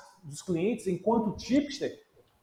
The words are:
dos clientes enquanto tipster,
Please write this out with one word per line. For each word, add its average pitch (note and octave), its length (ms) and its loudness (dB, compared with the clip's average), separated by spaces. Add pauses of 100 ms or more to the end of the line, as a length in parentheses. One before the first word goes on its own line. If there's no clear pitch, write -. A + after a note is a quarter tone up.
(240)
dos D3 180 -12
clientes F#3 460 0
enquanto G#3 500 2
tipster, C4 640 0 (440)